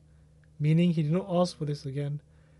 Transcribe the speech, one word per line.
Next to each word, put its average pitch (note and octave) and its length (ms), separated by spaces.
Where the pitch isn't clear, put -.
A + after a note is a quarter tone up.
meaning D#3+ 320
he D#3+ 100
did D3 80
not F#3+ 180
ask F3 300
for D#3 60
this C#3+ 200
again, C#3+ 360